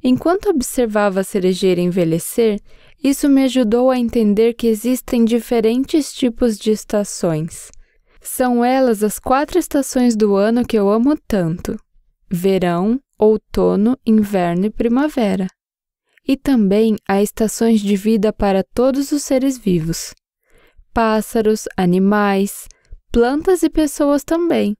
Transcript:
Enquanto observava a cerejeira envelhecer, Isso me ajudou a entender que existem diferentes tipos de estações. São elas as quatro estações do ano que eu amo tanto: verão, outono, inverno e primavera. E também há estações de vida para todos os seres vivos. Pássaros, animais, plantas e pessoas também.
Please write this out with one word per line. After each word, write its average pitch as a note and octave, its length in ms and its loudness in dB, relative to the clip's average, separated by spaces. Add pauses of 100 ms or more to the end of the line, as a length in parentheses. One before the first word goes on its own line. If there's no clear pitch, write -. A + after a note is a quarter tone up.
Enquanto D#4+ 460 0
observava G#3+ 680 0
a F#3+ 40 -2
cerejeira F#3 560 0
envelhecer, F3+ 800 0 (420)
Isso C#4 260 0
me C4+ 160 4
ajudou B3 460 2
a B3+ 80 0
entender A3+ 560 2
que A#3 120 -4
existem A#3 580 0
diferentes A#3 880 0
tipos A#3 460 -2
de A3 120 -2
estações. F#3 1000 -4 (500)
São A#3+ 440 -2
elas B3 400 0
as G#3 140 -2
quatro C#4+ 400 0
estações C4 580 0
do G#3 180 2
ano A3+ 320 0
que - 100 -2
eu G3+ 140 2
amo A#3+ 260 2 (120)
tanto: F#3 500 -4 (500)
verão, F#3 720 0 (180)
outono, G#3 840 2
inverno G3+ 640 0
e G#3+ 40 -2
primavera. A#3 760 -2 (800)
E C4+ 100 0
também A3 600 2 (100)
há G3 160 0
estações A3 580 0
de G3+ 140 0
vida G#3 380 0
para F#3+ 320 0
todos C4+ 480 -2
os C#4+ 100 -2
seres C4+ 340 0
vivos. F3+ 560 -4 (800)
Pássaros, A3 760 0 (100)
animais, G3 920 0 (460)
plantas D4 500 2
e D#4+ 80 2
pessoas D4 540 0
também. D4 560 -2